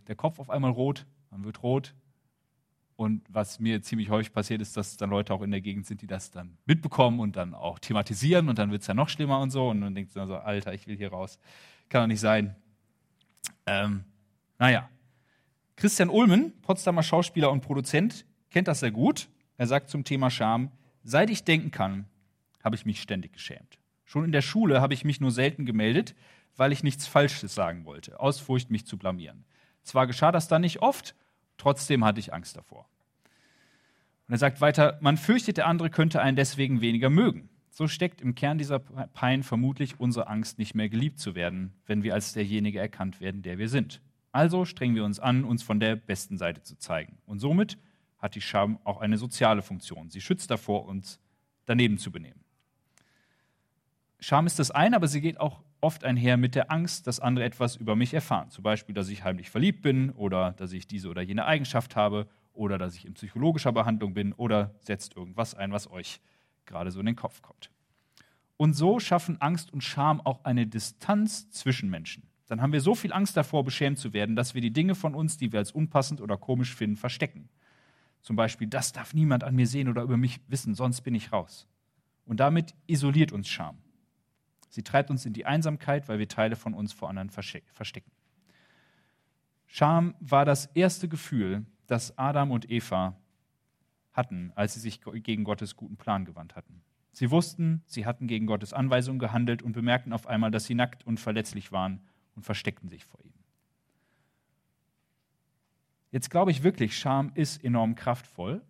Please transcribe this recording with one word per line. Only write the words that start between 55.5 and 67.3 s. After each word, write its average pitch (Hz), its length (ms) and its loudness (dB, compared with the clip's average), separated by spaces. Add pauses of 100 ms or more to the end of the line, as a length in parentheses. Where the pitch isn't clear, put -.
oft 160 200 -2
einher 123 360 4
mit 123 160 2
der 135 180 0
Angst, 170 340 -2
dass 120 140 -2
andere 123 240 2
etwas 120 320 -2
über 107 180 -2
mich 120 200 2
erfahren. 117 360 -2
Zum 95 140 -14
Beispiel, 107 300 -2
dass 98 140 -4
ich 98 160 -10
heimlich 92 260 -4
verliebt 180 320 0
bin 135 280 2
oder 92 420 0
dass 92 200 -10
ich 92 160 -12
diese 95 220 -8
oder 90 100 -6
jene 98 240 -4
Eigenschaft 135 520 0
habe 104 300 2 (280)
oder 98 240 -2
dass 90 160 -6
ich 92 100 -20
in - 80 -16
psychologischer 135 600 -2
Behandlung 110 420 0
bin 101 180 -2
oder 107 480 0
setzt - 360 -10
irgendwas 92 380 -8
ein, 98 180 -6
was 101 180 -6
euch 90 300 -14 (440)
gerade 87 260 -8
so 95 100 -10
in 104 60 -4
den 117 80 0
Kopf - 280 -10